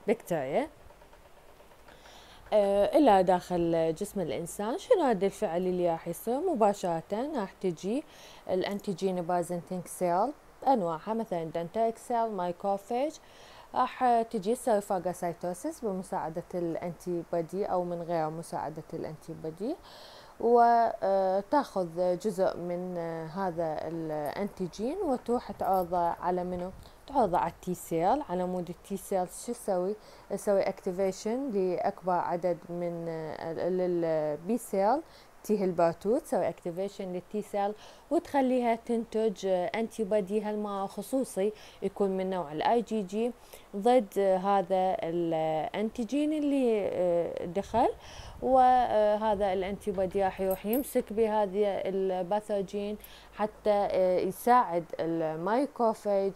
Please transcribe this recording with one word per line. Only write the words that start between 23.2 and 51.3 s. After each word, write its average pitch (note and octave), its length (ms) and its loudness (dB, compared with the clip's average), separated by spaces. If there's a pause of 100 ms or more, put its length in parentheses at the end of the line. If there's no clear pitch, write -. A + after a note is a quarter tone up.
هذا E3 640 -4
الأنتيجين E3 1120 -4
وتروح B3+ 540 -2
تعرضه F3+ 460 0
على F3 460 0
منو؟ F3+ 280 -6 (360)
تعرضه G#3+ 300 2
على E3 140 0
التي - 220 -6
سيل. F3+ 560 0
على F3+ 160 -2
مود F3+ 240 -4
التي - 280 -10
سيل F#3 300 -2 (180)
شو A#3+ 80 -6
تسوي؟ F#3+ 420 -2 (340)
تسوي G3 320 2
activation G3 880 -2
لأكبر F#3 600 0
عدد E3+ 440 0 (120)
من، E3+ 400 -4
آه، D#3+ 600 -4
للبي E3+ 880 0
سيل، G#3+ 440 2 (420)
تي G#3+ 180 0
هيلبر F3 300 4
تو، G#3 260 0
تسوي G#3 320 0
اكتيفيشن F#3 640 -8
للتي F#3+ 280 -6
سيل G3+ 320 -2 (380)
وتخليها B3+ 640 2
تنتج، A3 680 -2
آه، F3+ 200 2
انتي A3 380 -2
بودي G#3 380 0
هالمرة G#3 440 -4
خصوصي G#3 680 -2 (280)
يكون G3 360 0
من F#3+ 120 -2
نوع F3 220 -4
الاي A3 300 2
جي A3 200 -4
جي G#3+ 300 -2 (440)
ضد، A3 420 4
آه، F#3+ 200 4
هذا F#3 680 2
الانتيجين E3+ 1300 -2
اللي، C4+ 600 2
آه، E3+ 520 0
دخل، G3 440 2 (520)
وهذا A3 1120 4
الانتي G3 380 -4
بودي F#3+ 320 0
راح F#3+ 180 -2
يروح F#3+ 240 -2
يمسك A#3+ 480 -2
بهذه G#3 520 2